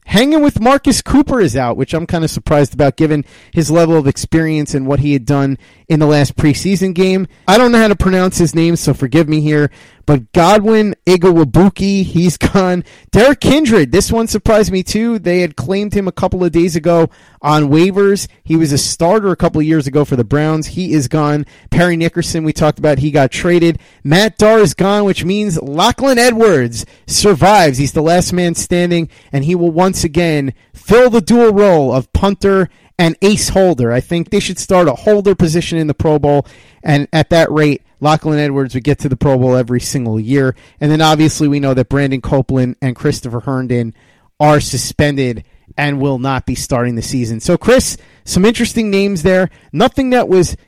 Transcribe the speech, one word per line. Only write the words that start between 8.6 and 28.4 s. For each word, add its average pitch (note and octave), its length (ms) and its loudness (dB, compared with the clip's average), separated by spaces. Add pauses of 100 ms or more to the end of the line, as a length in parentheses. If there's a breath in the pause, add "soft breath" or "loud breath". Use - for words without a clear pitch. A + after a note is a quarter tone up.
so D3+ 180 -2
forgive D3 360 0
me D#3 120 0
here. D3 280 0 (380 soft breath)
But C3+ 260 0
Godwin G#3 600 2 (100)
Igwebuike, F#3 960 2
he's F3 320 0
gone. F3+ 480 0 (280 soft breath)
Derek B3+ 280 4
Kindred, A3+ 520 2
this F#3+ 200 0
one A3+ 160 -2
surprised G#3 440 0
me F#3 120 -2
too. A3+ 360 -2
They F3 220 0
had E3 140 -4
claimed G3 380 -6
him G3 140 -2
a F3 40 -4
couple F3+ 320 -4
of E3+ 80 2
days E3+ 240 2
ago E3 340 2 (320 soft breath)
on D3+ 280 2
waivers. G3 580 2 (160 soft breath)
He D#3+ 120 -2
was D#3 180 0
a D3 40 2
starter F#3+ 520 0
a E3+ 60 -2
couple E3 260 -2
of D3+ 60 -2
years D#3 200 0
ago C#3+ 160 0
for C#3 120 -4
the A#2+ 80 0
Browns. D3+ 440 -2
He F3+ 260 -6
is C#3+ 140 0
gone. D3+ 380 -2 (240 soft breath)
Perry F3 260 0
Nickerson, E3 480 -4
we D#3 80 -2
talked D3+ 280 -2
about, D3+ 200 0
he D3 120 -2
got C#3 200 0
traded. E3+ 480 0 (240 soft breath)
Matt F#3+ 340 0
Darr A3 220 4
is F#3+ 140 2
gone, G3+ 320 0
which F#3+ 180 -2
means G3 380 -4
Lachlan A3+ 560 -2
Edwards G#3+ 680 0 (200 soft breath)
survives. F3 720 2
He's C#3 160 -4
the D#3+ 80 -2
last E3+ 320 0
man F3 220 -2